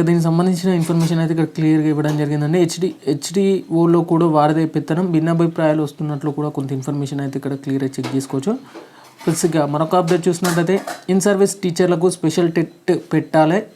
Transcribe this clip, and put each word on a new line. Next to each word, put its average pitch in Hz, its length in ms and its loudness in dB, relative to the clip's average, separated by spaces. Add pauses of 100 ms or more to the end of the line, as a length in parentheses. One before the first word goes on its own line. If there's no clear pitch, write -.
దీనికి 170 220 2
సంబంధించిన 175 420 2 (120)
ఇన్ఫర్మేషన్ 165 400 0
అయితే 160 120 0
ఇక్కడ 160 220 0
క్లియర్‌గా 156 380 2
ఇవ్వడం 151 260 -2
జరిగిందండి. 147 440 0
హెచ్డీ, 170 240 -2 (220)
హెచ్డీఓలో 170 880 2 (140)
కూడా 165 140 2 (100)
వారిదే 151 280 4 (120)
పెత్తనం, 165 400 -2
భిన్నాభిప్రాయాలు 165 720 2
వస్తున్నట్లు 151 500 -6
కూడా 147 180 -2
కొంత 139 220 -6
ఇన్ఫర్మేషన్ 143 460 -6
అయితే 135 160 -6
ఇక్కడ 135 140 -6 (100)
క్లియర్‌గా 135 320 -2
చెక్ 127 200 -6
చేసుకోవచ్చు. 135 380 -2 (680)
ఫ్రెండ్స్, 160 260 -2
ఇక 160 160 2 (100)
మరొక 156 280 0
అప్‌డేట్ 175 260 0
చూసినట్లయితే 175 480 0 (380)
ఇన్ 190 120 2
సర్వీస్ 196 380 2
టీచర్లకు 180 520 0
స్పెషల్ 170 420 0
టెట్ - 360 -2 (220)
పెట్టాలి, 156 440 2 (180)